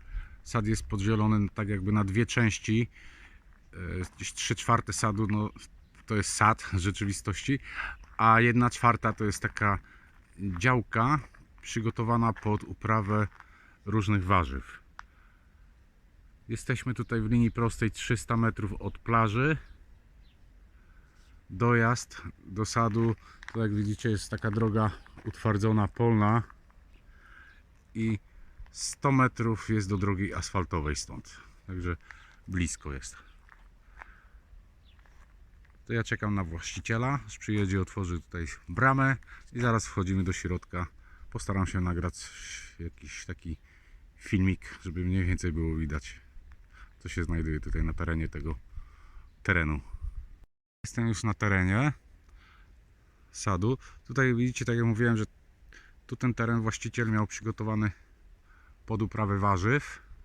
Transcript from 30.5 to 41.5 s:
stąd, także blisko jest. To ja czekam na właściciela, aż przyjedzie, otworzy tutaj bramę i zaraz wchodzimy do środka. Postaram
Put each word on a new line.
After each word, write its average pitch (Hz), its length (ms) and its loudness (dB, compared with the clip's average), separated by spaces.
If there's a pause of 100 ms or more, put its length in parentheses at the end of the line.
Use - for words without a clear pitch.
stąd, - 420 -12 (300)
także 87 300 -4 (500)
blisko 87 460 -6
jest. - 220 -12 (2750)
To 117 80 -6
ja 113 100 0
czekam 104 320 -2
na 98 80 0
właściciela, 113 840 -4
aż 104 120 -14
przyjedzie, 98 440 0
otworzy 87 400 -4
tutaj 85 240 -8 (240)
bramę 135 480 4 (360)
i 123 60 -6
zaraz 117 280 2
wchodzimy 95 360 0
do 90 100 0
środka. 90 540 -4 (440)
Postaram 95 340 0